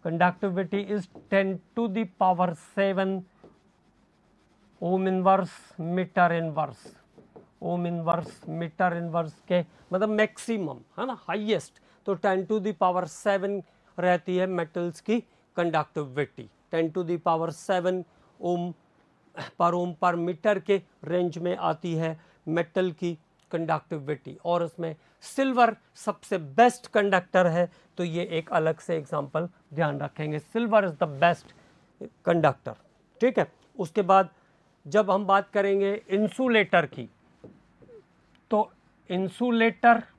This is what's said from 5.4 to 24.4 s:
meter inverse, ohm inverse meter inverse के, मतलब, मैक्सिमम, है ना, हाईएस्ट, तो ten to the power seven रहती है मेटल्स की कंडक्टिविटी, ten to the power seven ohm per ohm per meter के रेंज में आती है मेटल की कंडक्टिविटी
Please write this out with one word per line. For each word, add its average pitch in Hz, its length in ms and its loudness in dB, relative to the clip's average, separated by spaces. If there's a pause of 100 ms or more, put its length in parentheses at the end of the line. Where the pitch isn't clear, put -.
meter 175 540 0
inverse, 151 500 -4 (800)
ohm 175 240 -4
inverse 170 500 -2 (120)
meter 165 420 -2 (120)
inverse 165 320 -4 (140)
के, 180 120 2 (340)
मतलब, 196 160 0
मैक्सिमम, 214 680 -2 (200)
है 208 60 -4
ना, 247 120 -8 (100)
हाईएस्ट, 208 540 -4 (240)
तो 196 100 0
ten 190 360 0
to 214 80 0
the 202 140 -2 (100)
power 180 240 2
seven 196 540 -2 (380)
रहती 180 380 0
है 185 100 2
मेटल्स 175 540 -4
की 226 180 0 (360)
कंडक्टिविटी, 147 920 -4 (240)
ten 165 240 0
to 185 120 -2
the 175 80 0 (100)
power 165 220 0
seven 185 540 -2 (420)
ohm 175 280 -2 (880)
per 175 120 4
ohm 175 200 -2 (100)
per 175 120 2 (120)
meter 196 360 0
के 196 180 2 (220)
रेंज 175 340 0
में 175 200 -2
आती 165 360 -2
है 160 240 -2 (300)
मेटल 170 440 0
की 170 260 -4 (340)
कंडक्टिविटी 151 920 -6